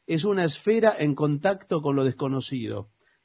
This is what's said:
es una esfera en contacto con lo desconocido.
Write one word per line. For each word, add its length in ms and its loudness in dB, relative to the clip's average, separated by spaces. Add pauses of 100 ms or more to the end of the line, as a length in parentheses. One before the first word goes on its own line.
es 180 -2
una 180 2
esfera 540 2
en 180 0
contacto 680 0
con 140 0
lo 80 2
desconocido. 880 -4 (340)